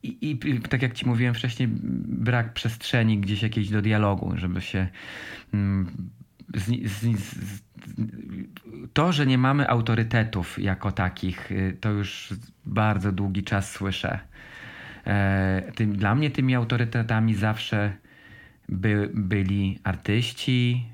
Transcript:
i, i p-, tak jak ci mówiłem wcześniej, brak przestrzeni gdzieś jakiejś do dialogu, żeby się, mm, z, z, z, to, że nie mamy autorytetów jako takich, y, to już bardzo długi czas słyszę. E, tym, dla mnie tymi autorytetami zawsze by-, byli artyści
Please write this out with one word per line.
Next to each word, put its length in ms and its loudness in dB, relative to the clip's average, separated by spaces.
i, 280 -4
i 60 -2
p-, 320 0
tak 140 2
jak 120 0
ci 120 -4
mówiłem 280 2
wcześniej, 340 -2
brak 440 0
przestrzeni 640 2
gdzieś 240 0
jakiejś 280 0
do 120 2
dialogu, 540 2
żeby 240 -2
się, 280 -2
mm, 320 2
z, 360 0
z, 280 0
z, 440 -8
to, 200 4
że 140 4
nie 120 6
mamy 300 4
autorytetów 920 2
jako 340 0
takich, 600 -4
y, 280 0
to 100 0
już 440 -4
bardzo 460 2
długi 300 0
czas 280 -2
słyszę. 480 -4
E, 680 2
tym, 220 0
dla 180 2
mnie 160 2
tymi 240 2
autorytetami 800 2
zawsze 580 0
by-, 460 0
byli 680 0
artyści 1080 0